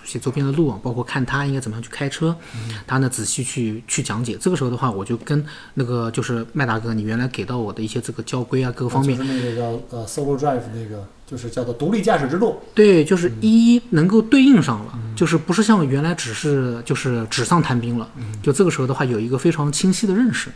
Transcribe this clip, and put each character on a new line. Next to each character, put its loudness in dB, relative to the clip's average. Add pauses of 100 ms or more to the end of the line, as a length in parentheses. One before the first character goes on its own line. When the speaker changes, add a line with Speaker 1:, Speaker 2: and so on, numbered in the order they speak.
Speaker 1:
悉 -10
周 -4
边 -2
的 0
路 2
网， -4
包 -4
括 -4
看 -4
她 -2
应 -2
该 -2
怎 -6
么 -8
样 -8
去 -14
开 -6
车， -2 (180)
Speaker 2:
嗯。 -10 (100)
Speaker 1:
她 0
呢 2
仔 -4
细 -4
去， -4
去 -2
讲 -4
解。 -4
这 0
个 0
时 -2
候 0
的 -2
话， 0
我 -6
就 -2
跟 -2 (300)
那 -2
个 -2
就 -4
是 -4
麦 -2
大 0
哥， -4
你 -2
原 -2
来 -2
给 -8
到 -6
我 -4
的 -8
一 -4
些 -4
这 -8
个 -10
交 -6
规 -2
啊， -2
各 -4
个 -2
方 0
面。 0
Speaker 2:
就 -6
是 -4
那 -2
个 -4
叫， -6
呃， -8
Solo -2
Drive 0 (120)
那 -10
个， -12 (180)
就 -12
是 -10
叫 -6
做 -4
独 -2
立 0
驾 2
驶 -2
之 -2
路。 0 (140)
Speaker 1:
对， 8
就 4
是 0
一 8
一 2 (100)
能 6
够 6
对 6
应 8
上 -2
了， -12
Speaker 2:
嗯。 -10
Speaker 1:
就 2
是 2
不 -2
是 2
像 4
原 0
来 -2
只 -8
是， -2
就 -2
是 -2
纸 -2
上 4
谈 0
兵 -2
了。 -6
Speaker 2:
嗯。 -10
Speaker 1:
就 2
这 4
个 6
时 -2
候 0
的 -2
话， -2
有 0
一 -4
个 -2
非 2
常 -2
清 2
晰 0
的 2
认 2
识。 -6